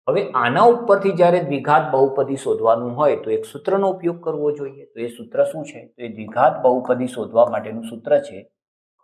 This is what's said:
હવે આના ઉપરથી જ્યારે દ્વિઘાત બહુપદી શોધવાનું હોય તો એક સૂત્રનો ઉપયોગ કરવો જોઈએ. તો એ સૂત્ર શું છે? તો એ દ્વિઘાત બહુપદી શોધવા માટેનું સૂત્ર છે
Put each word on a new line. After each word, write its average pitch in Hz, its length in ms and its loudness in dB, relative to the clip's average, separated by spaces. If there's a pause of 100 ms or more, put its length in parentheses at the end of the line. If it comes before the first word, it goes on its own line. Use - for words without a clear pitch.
હવે 170 240 0
આના 127 300 2
ઉપરથી 202 500 4
જ્યારે 175 280 4
દ્વિઘાત 147 520 0
બહુપદી 135 440 2
શોધવાનું 120 600 0
હોય 139 200 2
તો 110 160 -8
એક 110 140 -2
સૂત્રનો 196 440 -2
ઉપયોગ 175 340 -4
કરવો 151 280 -2
જોઈએ. 139 340 -12
તો - 140 -18
એ 120 80 -6
સૂત્ર 123 380 -2
શું 151 200 -8
છે? 117 220 -18
તો - 160 -18
એ 117 40 -10
દ્વિઘાત 110 540 -2
બહુપદી 127 460 0
શોધવા 113 380 2
માટેનું 110 380 -6
સૂત્ર 139 360 0
છે 98 320 -10 (520)